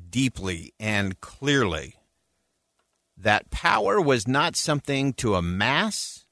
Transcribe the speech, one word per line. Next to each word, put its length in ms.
deeply 680
and 420
clearly 760
that 340
power 500
was 260
not 300
something 560
to 220
amass 960